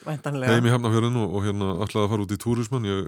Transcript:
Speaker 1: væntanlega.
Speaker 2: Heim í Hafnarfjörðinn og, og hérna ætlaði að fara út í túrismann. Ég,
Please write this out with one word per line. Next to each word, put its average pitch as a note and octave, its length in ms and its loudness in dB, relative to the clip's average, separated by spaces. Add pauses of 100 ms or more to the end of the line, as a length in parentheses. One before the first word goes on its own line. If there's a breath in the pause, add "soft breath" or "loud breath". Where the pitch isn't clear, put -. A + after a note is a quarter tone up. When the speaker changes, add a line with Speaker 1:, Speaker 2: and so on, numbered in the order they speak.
Speaker 1:
væntanlega. C#3 500 -2
Speaker 2:
Heim A#2+ 140 4
í A#2 40 6
Hafnarfjörðinn A#2+ 480 2
og, G2 160 -2
og G2 80 0
hérna G2+ 280 -2 (100)
ætlaði G#2+ 240 0
að G2+ 80 0
fara G#2 140 0
út G2+ 80 -2
í G2 40 -8
túrismann. A#2+ 480 -2
Ég, G2 200 -2